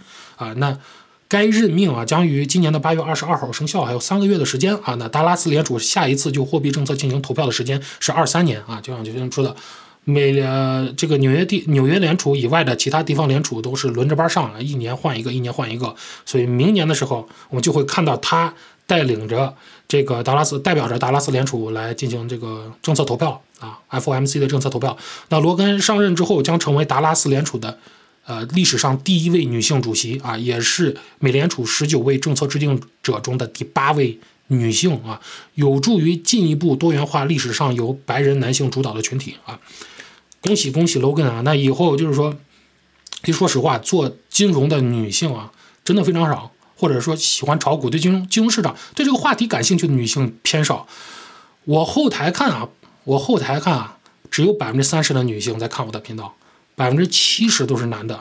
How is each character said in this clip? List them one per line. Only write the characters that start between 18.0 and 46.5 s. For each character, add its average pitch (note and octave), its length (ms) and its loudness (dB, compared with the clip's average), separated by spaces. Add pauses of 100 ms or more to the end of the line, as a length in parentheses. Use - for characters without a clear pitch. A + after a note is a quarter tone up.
到 C#3+ 140 2
他 E3 360 0 (320)
带 E3+ 180 2
领 A2 240 -2
着 C3+ 260 -2 (320)
这 C#3+ 180 2
个 A#2+ 200 -2
达 B2+ 100 2
拉 D3 100 4
斯， D3 160 -2
代 F3 140 0
表 C3+ 140 0
着 A#2 100 -2
达 C3 140 0
拉 C#3 80 4
斯 C#3 120 0
联 B2+ 140 2
储 A2+ 260 -4
来 A2+ 220 -6
进 B2 160 -6
行 A#2 200 -6
这 B2 80 -6
个 A2 340 -10 (100)
政 D#3+ 140 2
策 D3+ 80 2
投 B2+ 140 0
票 D3+ 240 -2 (180)
啊 A2 180 -16 (120)
，F C3 200 -4
O C#3 40 0
M C3 120 0
C C#3+ 140 -2
的 C#3 80 2
政 C3+ 140 0
策 C#3 80 -2
投 B2+ 100 -4
票。 B2+ 180 -4 (300)
那 D#3 140 2
罗 E3+ 160 4
根 G3+ 240 2
上 G#3 200 4
任 F#3+ 140 4
之 F3 80 2
后， E3+ 180 2
将 E3 160 2
成 D3 180 2
为 D3+ 100 2
达 C#3 160 0
拉 D#3 120 4
斯 - 140 2
联 C#3 160 2
储 C#3 140 -6
的， A2 200 -8 (480)
呃， A2+ 280 -8
历 F3+ 100 4
史 C3 140 2
上 C3+ 220 2
第 E3+ 260 0
一 F3 40 2
位 E3+ 140 2
女 A#2+ 160 -2
性 C3 220 2
主 A2 120 -2
席 A#2+ 300 -4
啊， A2 140 -6
也 A#2+ 240 -2
是 C#3 340 0 (240)
美 C3 140 2
联 D3 160 2
储 B2 160 -4
十 - 200 -2
九 C3 140 2
位 C3+ 180 2
政 C#3 160 0
策 C#3 140 0
制 C#3 100 -4
定 C#3+ 220 0 (240)
者 - 160 -2
中 B2+ 180 -4
的 B2 80 -2
第 - 200 -10
八 - 260 0
位 C3+ 260 0 (300)
女 A#2+ 240 2
性 D#3 240 2 (100)
啊， A2 140 -10 (360)
有 C#3 260 2
助 G#3+ 180 2
于 E3 160 2
进 F3 320 2
一 D3+ 80 2
步 D3 220 2
多 E3 160 2
元 C#3+ 120 2
化 C#3+ 200 -2
历 D#3 120 0
史 B2 140 -4
上 B2+ 240 0
由 A#2+ 160 -2 (140)
白 C3 160 -2
人 C#3 180 2
男 B2+ 140 0
性 C3+ 180 0
主 C3 100 -2
导 B2+ 120 -4
的 A2 80 -6
群 C3 180 -4
体 - 160 -12 (100)
啊。 - 140 -14 (800)
恭 G3 160 2
喜， C#3+ 160 -2
恭 D#3+ 140 2
喜 E3 140 0
Logan C#3+ 260 2
啊！ A#2 180 -2
那 D3+ 120 2
以 C#3 140 4
后 C#3 280 2
就 D#3+ 100 0
是 D3 60 0
说， D3 200 0 (880)
其 E3 100 0
实 D3+ 40 0
说 F#3 100 2
实 C3+ 120 0
话， C3 200 2
做 C#3 360 -2 (140)
金 G3+ 220 2
融 C#3+ 180 2
的 D3+ 100 2
女 A#2 300 0
性 C#3 240 -2
啊， G#2+ 180 -12 (320)
真 - 140 2
的 - 60 2
非 F3 100 2
常 E3 160 2
少， - 220 -4 (260)